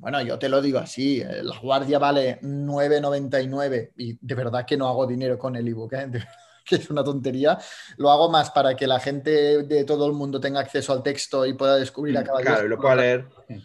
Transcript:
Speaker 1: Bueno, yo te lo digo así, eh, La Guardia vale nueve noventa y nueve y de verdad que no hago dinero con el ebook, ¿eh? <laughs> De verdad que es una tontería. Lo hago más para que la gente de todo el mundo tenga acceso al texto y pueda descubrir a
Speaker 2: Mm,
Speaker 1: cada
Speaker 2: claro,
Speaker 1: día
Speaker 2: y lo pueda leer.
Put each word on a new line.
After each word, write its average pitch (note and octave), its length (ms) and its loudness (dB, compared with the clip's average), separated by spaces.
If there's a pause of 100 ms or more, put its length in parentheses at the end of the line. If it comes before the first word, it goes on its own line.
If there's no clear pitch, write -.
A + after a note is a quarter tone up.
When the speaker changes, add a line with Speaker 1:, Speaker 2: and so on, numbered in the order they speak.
Speaker 1:
Bueno, C3+ 220 -4
yo A#2+ 160 -6
te C3+ 100 -2
lo C3+ 120 4
digo C3+ 180 2
así, C3+ 440 -2
eh, - 200 -8
La - 160 -8
Guardia C3+ 400 0
vale C#3 440 2
nueve C#3+ 580 0
noventa C#3+ 400 -2
y C3 80 -2
nueve C3+ 480 -4
y A#2 240 -10
de C3+ 140 -8
verdad A#2+ 320 -4
que D3 100 0
no C3+ 120 0
hago B2+ 180 0
dinero B2 320 -2
con B2+ 180 -6
el A#2+ 120 -4
ebook, A2+ 260 -8
¿eh? C#3 120 -6
<laughs> C3 40 -10
De A#2+ 80 -6
verdad - 140 -12 (360)
que F3+ 80 2
es - 140 -2
una D3 140 0
tontería. C#3 520 0 (400)
Lo C#3+ 140 4
hago D3+ 180 6
más D#3+ 220 4
para C3+ 240 4
que C3 140 -2
la B2+ 100 2
gente D3 640 2
de C#3+ 220 2
todo D3 240 2
el D3 60 0
mundo C#3 260 -4
tenga C#3 180 -2
acceso C#3 340 -2
al B2+ 120 -2
texto C#3 420 -2
y C3+ 80 -2
pueda C3+ 220 4
descubrir C3+ 420 -2
a C3+ 40 0
Speaker 2:
Mm, - 40 -6
Speaker 1:
cada C3+ 140 -2
Speaker 2:
claro, B2+ 180 2
Speaker 1:
día G#2 80 0
Speaker 2:
y - 20 0
lo A2+ 100 -2
pueda C3+ 180 4
leer. B2 320 2 (360)